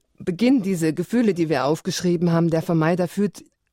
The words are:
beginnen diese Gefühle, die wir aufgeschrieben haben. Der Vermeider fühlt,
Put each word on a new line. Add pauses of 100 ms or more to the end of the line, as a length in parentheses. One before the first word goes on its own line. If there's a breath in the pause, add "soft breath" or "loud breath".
(180)
beginnen
diese
Gefühle,
die
wir
aufgeschrieben
haben.
Der
Vermeider
fühlt, (280)